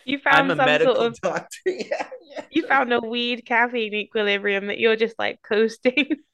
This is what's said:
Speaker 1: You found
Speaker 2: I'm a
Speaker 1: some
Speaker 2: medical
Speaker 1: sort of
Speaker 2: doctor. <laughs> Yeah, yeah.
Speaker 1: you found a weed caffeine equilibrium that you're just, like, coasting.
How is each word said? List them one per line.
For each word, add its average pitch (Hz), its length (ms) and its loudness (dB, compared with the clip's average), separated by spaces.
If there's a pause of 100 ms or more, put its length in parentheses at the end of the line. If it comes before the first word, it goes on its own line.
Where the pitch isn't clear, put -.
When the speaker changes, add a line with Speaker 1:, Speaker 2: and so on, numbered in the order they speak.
Speaker 1:
You 269 120 -2
found 277 180 2
Speaker 2:
I'm 277 140 4
a 160 60 0
Speaker 1:
some 269 100 4
Speaker 2:
medical 160 300 4
Speaker 1:
sort 233 100 2
of 233 160 -6
Speaker 2:
doctor. 170 360 -4
<laughs> - 80 -6
Yeah, - 400 -4 (240)
yeah. - 200 -12
Speaker 1:
you 311 160 0
found 269 260 2
a 240 80 2
weed 240 460 -4
caffeine 233 480 0
equilibrium 202 720 -2
that 202 120 -6
you're 220 180 2
just, 220 220 -2
like, 208 240 -4
coasting. 247 760 0 (160)